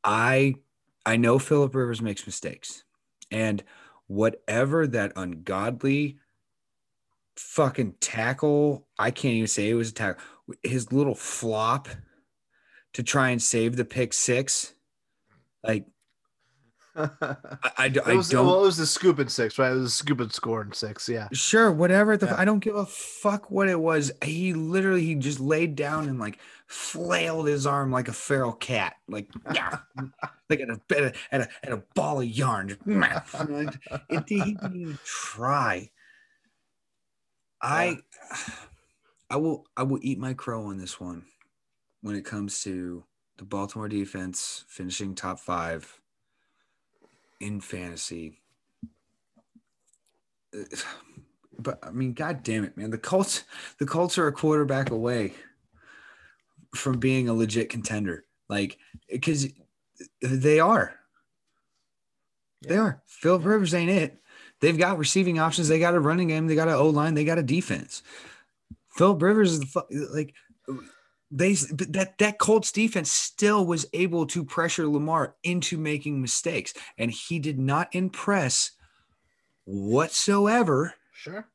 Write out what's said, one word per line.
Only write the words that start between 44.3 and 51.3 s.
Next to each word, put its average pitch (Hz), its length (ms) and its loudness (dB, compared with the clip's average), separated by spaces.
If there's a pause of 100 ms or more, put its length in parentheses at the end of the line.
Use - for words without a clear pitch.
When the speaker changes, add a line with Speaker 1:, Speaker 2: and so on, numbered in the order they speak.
Speaker 1:
finishing 92 480 -8
top 92 240 -8
five 82 600 -6 (1400)
in 101 200 -8
fantasy. 85 800 -12 (2250)
Uh, 104 80 -12 (920)